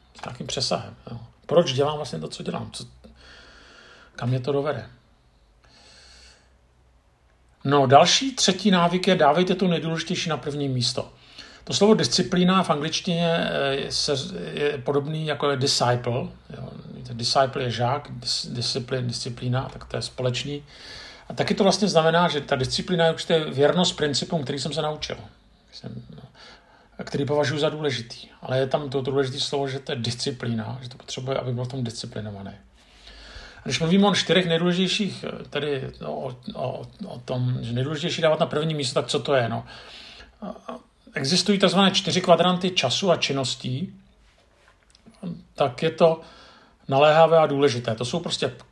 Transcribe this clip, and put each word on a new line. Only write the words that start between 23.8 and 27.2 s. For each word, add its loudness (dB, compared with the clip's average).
principům, -2
který -6
jsem -6
se -2
naučil, -6
jsem, -14
no, -18
a -10
který -4